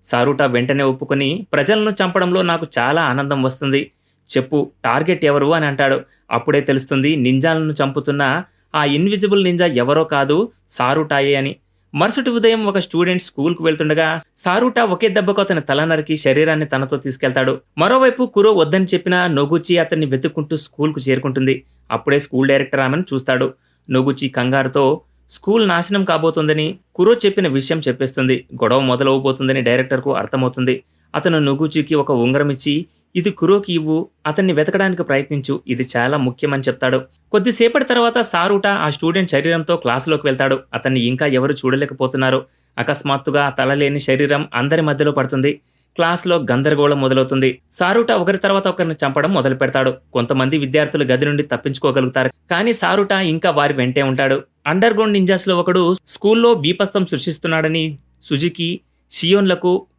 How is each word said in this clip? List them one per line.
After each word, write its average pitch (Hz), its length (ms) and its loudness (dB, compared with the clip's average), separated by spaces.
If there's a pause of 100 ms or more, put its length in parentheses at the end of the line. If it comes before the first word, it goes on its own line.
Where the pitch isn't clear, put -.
సారూటా 135 420 0
వెంటనే 127 380 0
ఒప్పుకొని, 139 680 -2
"ప్రజలను 214 360 0
చంపడంలో 185 520 0
నాకు 165 260 -2 (120)
చాలా 143 220 0
ఆనందం 139 420 -2
వస్తుంది. 135 480 -2 (460)
చెప్పు, 135 340 -2 (140)
టార్గెట్ 151 400 0
ఎవరు?" 143 280 2
అని 160 120 0
అంటాడు. 135 360 0 (300)
అప్పుడే 143 300 0
తెలుస్తుంది 135 540 0
నింజాలను 151 560 0
చంపుతున్న 143 720 -2 (320)
ఆ 151 80 0
ఇన్విజిబుల్ 190 600 2
నింజా 175 220 2
ఎవరో 143 380 2
కాదు, 151 480 0 (180)
సారూటాయే 143 640 0
అని. 139 200 -4 (400)
మరుసటి 220 340 0
ఉదయం 226 360 2
ఒక 202 140 0
స్టూడెంట్ 180 420 -2
స్కూల్కు 165 420 -4
వెళ్తుండగా 160 560 0 (180)
సారూటా 240 460 0
ఒకే 202 240 0
దెబ్బకు 196 340 0
అతని 190 200 0
తల 147 240 0
నరికి 156 320 -2
శరీరాన్ని 151 480 2
తనతో 135 320 -4
తీసుకెళ్తాడు. 131 640 -2 (180)
మరోవైపు 254 480 2
కురో 214 280 4
వద్దని 180 320 2
చెప్పినా 180 420 0
నొగుచి 160 500 0
అతన్ని 160 280 0
వెతుక్కుంటూ 151 500 -4
స్కూల్కు 151 440 -4 (100)
చేరుకుంటుంది. 131 540 0 (280)
అప్పుడే 139 280 2
స్కూల్ 135 280 -2
డైరెక్టర్ 135 320 2
ఆమెను 135 240 0 (100)
చూస్తాడు. 131 400 -2 (360)
నొగుచి 131 400 0
కంగారుతో 135 720 0 (280)
స్కూల్ 214 380 0
నాశనం 185 360 0
కాబోతోందని 160 760 0 (180)
కురో 202 180 4
చెప్పిన 202 340 0
విషయం 135 400 -2
చెప్పేస్తుంది. 131 580 -2 (100)
గొడవ 120 240 2
మొదలవబోతుందని 135 840 0
డైరెక్టర్కు 127 540 0
అర్థమవుతుంది. 127 680 -2 (320)
అతను 156 240 0
నొగుచికి 147 560 0
ఒక 147 160 0
ఉంగరం 135 380 2
ఇచ్చి, 147 360 -2 (300)
"ఇది 180 160 0
కురోకి 196 420 0
ఇవ్వు, 156 360 -2 (180)
అతన్ని 185 260 0
వెతకడానికి 175 500 0
ప్రయత్నించు, 139 640 -4
ఇది 127 200 -4 (100)
చాలా 131 200 0
ముఖ్యమని" 135 440 -2
చెప్తాడు. 131 400 0 (300)
కొద్దిసేపటి 233 540 2
తర్వాత 240 340 2
సారూటా 196 560 0
ఆ 160 140 -2
స్టూడెంట్ 170 420 -2
శరీరంతో 160 440 0
క్లాసులోకి 147 520 -2
వెళ్తాడు. 135 320 0 (140)
అతన్ని 131 260 0
ఇంకా 127 260 0
ఎవరు 135 280 0
చూడలేకపోతున్నారు. 131 920 -2 (320)
అకస్మాత్తుగా 143 680 -2
ఆ 139 40 0
తల 135 240 0
లేని 143 260 0
శరీరం 143 540 0
అందరి 143 280 0
మధ్యలో 147 300 0
పడుతుంది. 139 480 -2 (360)
క్లాస్లో 170 560 0
గందరగోళం 143 500 2
మొదలవుతుంది. 131 580 2 (120)
సారూటా 226 440 2
ఒకరి 185 220 0
తర్వాత 196 300 0
ఒకరిని 180 260 -2
చంపడం 147 400 0
మొదలు 131 220 0
పెడతాడు. 131 380 0 (200)
కొంతమంది 131 440 0
విద్యార్థులు 147 460 0
గది 127 220 0
నుండి 147 180 -2
తప్పించుకోగలుగుతారు, 131 840 -2 (220)
కానీ 208 220 0
సారూటా 196 480 0
ఇంకా 165 300 0
వారి 143 220 2
వెంటే 127 280 2
ఉంటాడు. 135 420 0 (240)
అండర్‌గ్రౌండ్ 208 460 2
నింజాస్‌లో 185 440 2
ఒకడు 180 380 2 (100)
స్కూల్లో 226 480 2
బీభత్సం 190 520 0
సృష్టిస్తున్నాడని 160 920 -4 (260)
సుజుకి 170 560 -4 (320)
షియోన్లకు 180 760 0 (140)